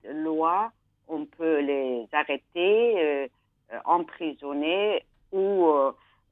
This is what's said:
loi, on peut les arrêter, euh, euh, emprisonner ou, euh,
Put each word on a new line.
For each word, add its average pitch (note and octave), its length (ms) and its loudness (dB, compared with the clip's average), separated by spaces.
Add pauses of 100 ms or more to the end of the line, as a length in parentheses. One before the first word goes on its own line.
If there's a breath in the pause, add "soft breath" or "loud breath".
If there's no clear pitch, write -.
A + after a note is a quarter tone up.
(140)
loi, D#3+ 560 0 (380)
on D3+ 180 -8
peut D#3+ 360 -2
les C3 500 -2
arrêter, C#3+ 320 -2 (560)
euh, C#3+ 280 0 (440)
euh, A#2 140 -10
emprisonner D#3+ 1200 -2 (260)
ou, F#3+ 340 2
euh, C#3 280 4 (380 soft breath)